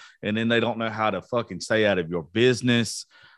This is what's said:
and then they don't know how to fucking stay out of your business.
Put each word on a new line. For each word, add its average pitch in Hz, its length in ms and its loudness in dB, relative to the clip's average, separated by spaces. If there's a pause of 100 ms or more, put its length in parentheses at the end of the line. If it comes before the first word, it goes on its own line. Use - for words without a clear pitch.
(220)
and 107 120 -2
then 113 140 0
they 117 100 4
don't 113 200 -2
know 113 100 -4
how 110 220 -2
to 92 100 -2
fucking 110 400 -6
stay 110 240 2
out 98 140 2
of 85 100 -2
your 85 140 -4
business. 120 840 0 (340)